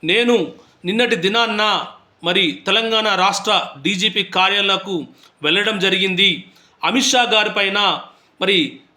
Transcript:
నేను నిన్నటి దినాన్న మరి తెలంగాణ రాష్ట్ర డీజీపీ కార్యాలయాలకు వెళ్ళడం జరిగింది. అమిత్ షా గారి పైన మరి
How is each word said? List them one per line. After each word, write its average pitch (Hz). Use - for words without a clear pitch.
నేను 233
నిన్నటి 220
దినాన్న 208
మరి 180
తెలంగాణ 220
రాష్ట్ర 196
డీజీపీ 202
కార్యాలయాలకు 196
వెళ్ళడం 196
జరిగింది. 190
అమిత్ 208
షా 247
గారి 214
పైన 196
మరి 190